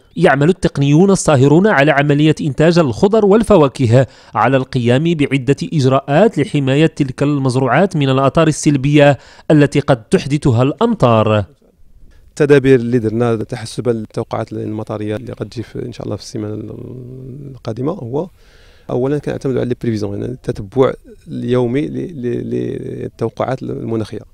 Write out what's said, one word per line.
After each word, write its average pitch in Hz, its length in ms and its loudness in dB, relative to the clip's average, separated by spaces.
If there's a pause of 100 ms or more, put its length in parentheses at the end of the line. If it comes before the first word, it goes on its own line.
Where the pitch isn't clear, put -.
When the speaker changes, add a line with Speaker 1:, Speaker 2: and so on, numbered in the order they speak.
(160)
Speaker 1:
يعمل 147 320 4
التقنيون 151 640 2
الصاهرون 156 560 4
على 151 240 4
عملية 147 500 2
إنتاج 160 380 2
الخضر 196 480 2
والفواكه 143 800 4 (280)
على 120 220 2
القيام 131 580 0
بعدة 135 480 0
إجراءات 147 760 0
لحماية 143 480 0
تلك 143 360 -4
المزروعات 135 760 0
من 143 120 0
الآثار 135 400 2
السلبية 147 680 2 (320)
التي 147 300 4
قد 123 240 0
تحدثها 143 580 0
الأمطار. 117 840 2 (840)
Speaker 2:
التدابير 135 520 4
اللي 120 180 -2
درنا 113 380 0
تحسبا 110 540 -6
للتوقعات 113 600 -6
المطريه 107 640 -8
اللي 113 160 -12
غتجي 107 300 -10
في، 123 240 -12
ان 120 60 -16
شاء - 120 -14
الله، 110 120 -8
في - 60 -16
السيمانه 107 520 -12 (760)
القادمه، 127 420 -8
هو 156 360 -8 (640)
اولا 131 280 -2
كنعتمدوا 127 420 -4
على 120 80 -4
لي 123 140 -4
بريفيزيون، 104 380 -4
يعني 117 120 -8
التتبع 123 600 -2 (360)
اليومي 123 580 -2
ل-، 135 360 -10
ل-، 120 280 -6
للتوقعات 123 1120 -6
المناخيه 117 560 -6 (160)